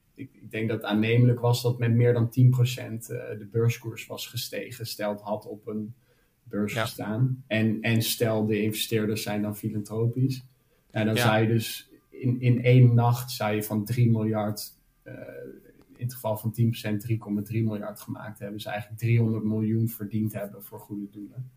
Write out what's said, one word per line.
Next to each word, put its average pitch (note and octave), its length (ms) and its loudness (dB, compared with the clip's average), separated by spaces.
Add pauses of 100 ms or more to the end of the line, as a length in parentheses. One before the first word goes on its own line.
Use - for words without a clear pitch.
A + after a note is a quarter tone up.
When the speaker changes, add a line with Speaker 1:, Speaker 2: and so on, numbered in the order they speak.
(160)
Speaker 1:
ik, C3 180 -14
ik - 180 -20
denk A2 180 -2
dat A2 80 -2
het - 80 -10
aannemelijk A#2 540 4
was A#2+ 220 2
dat - 180 0
met A#2 140 2
meer A#2+ 200 6
dan A2+ 160 2
tien B2+ 200 6
procent, A#2 600 0
eh, - 300 -8
de G#2 120 -14
beurskoers A#2 560 -2
was - 200 -12
gestegen, A#2 600 -10
stel G#2 240 -4
het G2+ 100 -8
had G#2 260 -4
op G#2+ 200 -14
een G#2+ 260 -6 (500)
beurs G#2 300 -2
Speaker 2:
Ja. A#2 80 0
Speaker 1:
gestaan. A2 640 -2
En, A2 340 2
en A2+ 200 2
stel A2 440 0
de G#2+ 160 2
investeerders G#2+ 640 -2
zijn G#2 180 -4
dan G#2 160 -4
filantropisch. A2+ 880 -2 (460)
Ja, A2 120 0
dan G#2+ 120 2
Speaker 2:
Ja. B2 60 2
Speaker 1:
zou A2+ 200 4
je A2+ 60 4
dus A2+ 400 -2 (220)
in, - 320 -2
in B2 220 4
één B2 300 8
nacht A#2+ 380 2
zou G#2+ 240 0
je G#2+ 80 0
van G#2+ 220 -2
drie A#2+ 260 2
miljard, G#2+ 640 -2 (300)
eh, B2 100 -16 (800)
in A#2+ 100 -8
het A#2+ 80 -6
geval A2 240 -4
van A2 140 -6
tien A#2 180 2
procent G#2+ 320 -2
drie A2 160 -2
komma G#2 240 -4
drie A2 220 -2
miljard G#2 360 -6
gemaakt - 400 -14
hebben. G2+ 180 -10
Dus G#2+ 80 -12
eigenlijk G#2 340 -8
driehonderd A2+ 440 2
miljoen A2 460 0
verdiend G#2+ 440 -4
hebben G2+ 300 -10
voor G#2+ 160 -16
goede G2+ 320 -10
doelen. G#2+ 460 -14